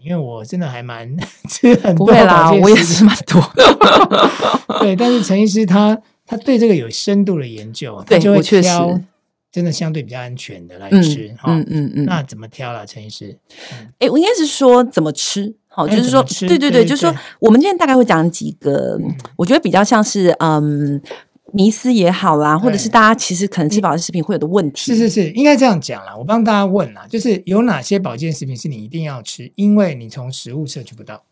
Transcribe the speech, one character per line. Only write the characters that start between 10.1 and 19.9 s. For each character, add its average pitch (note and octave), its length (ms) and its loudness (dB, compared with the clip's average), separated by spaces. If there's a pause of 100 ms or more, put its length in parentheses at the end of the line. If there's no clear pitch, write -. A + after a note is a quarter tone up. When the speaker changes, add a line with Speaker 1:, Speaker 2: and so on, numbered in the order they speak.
Speaker 1:
较 B2+ 80 -12
安 B2 160 -14
全 G2+ 320 -18
的 F3+ 100 -20
来 G3 120 -12 (120)
吃， C#3+ 260 -2
Speaker 2:
嗯， A#2 100 -18
Speaker 1:
哈。 - 160 -4
Speaker 2:
嗯， D#3+ 160 -2
嗯， D3+ 280 -4
嗯。 C#3+ 80 -2
Speaker 1:
那 D3 180 -2
怎 A2+ 160 -16
么 A2 80 -18
挑 B2 240 -12
啦， A2 140 -14
陈 G#2+ 180 -20
医 G#2+ 60 -20
师？ G2+ 260 -18 (380)
嗯。 A2+ 140 -20 (120)
Speaker 2:
哎， B3+ 100 0
我 G#3+ 80 0
应 E4 60 4
该 G4+ 120 0
是 E4 100 -2
说 B3+ 380 4
怎 A3+ 180 -4
么 D3+ 100 -2
吃， - 420 -6 (140)
好， D#3+ 200 -4
Speaker 1:
哎， G#3+ 80 0
Speaker 2:
就 A3+ 80 2
是 B3 60 -2
说， C4 140 4
Speaker 1:
怎 - 40 -6
么 - 20 -
吃？ - 180 -6
Speaker 2:
对， F4 100 2
对， C#4 140 0
对， A#3+ 120 6
Speaker 1:
对， - 20 0
Speaker 2:
就 C#4 100 -2
是 C4+ 60 -4
说， E4+ 100 2
Speaker 1:
对。 C#3 60 -4 (220)
Speaker 2:
我 A3 120 4
们 A#3 80 6
今 E4 80 4
天 G4 100 0
大 F4 80 0
概 C4+ 100 2
会 B3 100 6
讲 E3+ 260 2
几 - 280 -10
个， C#3 400 -2
Speaker 1:
嗯。 - 160 -6 (200)
Speaker 2:
我 F3 100 -4
觉 G#3 80 2
得 D#4+ 60 4
比 G#3+ 120 -4
较 G3 120 4
像 G#3+ 200 2